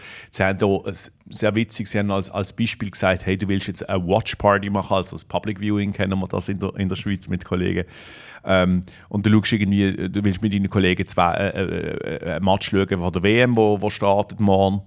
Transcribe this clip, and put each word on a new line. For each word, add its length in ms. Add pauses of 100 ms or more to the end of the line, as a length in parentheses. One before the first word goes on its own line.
(300)
Sie 140
haben 140
da 80
ein 280 (360)
sehr 260
witzig, 320
sie 100
haben 140
als, 180
als 220
Beispiel 380
gesagt, 360
hey, 100
du 120
willst 180
jetzt 220
eine 180
Watch 300
Party 340
machen, 240
also 220
das 80
Public 360
Viewing 320
kennen 280
wir 80
das 200
in 120
der, 160
in 120
der 80
Schweiz 320
mit 160
Kollegen. 400 (600)
Ähm, 380 (260)
und 180
du 60
schaust 200
irgendwie, 400
du 320
willst 180
mit 120
deinen 160
Kollegen 380
zwei, 260
äh, 140 (120)
äh, 560 (100)
äh, 100
ein 80
Match 260
schauen 180 (120)
von 120
der 100
W 180
M, 160
wo, 240
wo 100
startet 480
morgen. 480